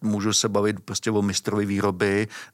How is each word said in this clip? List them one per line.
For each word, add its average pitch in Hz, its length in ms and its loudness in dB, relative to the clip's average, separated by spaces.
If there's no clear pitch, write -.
můžu 104 320 0
se 110 160 0
bavit 104 300 2
prostě - 320 -4
o 104 100 2
mistrovi 101 440 0
výroby 101 640 2